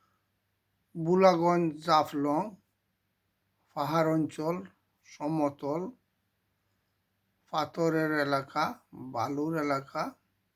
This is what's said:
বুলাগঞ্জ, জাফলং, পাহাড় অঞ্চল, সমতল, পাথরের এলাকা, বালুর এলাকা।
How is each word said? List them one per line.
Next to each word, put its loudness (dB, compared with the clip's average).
বুলাগঞ্জ, 4
জাফলং, 2
পাহাড় 0
অঞ্চল, -2
সমতল, -4
পাথরের 0
এলাকা, -2
বালুর -4
এলাকা। -4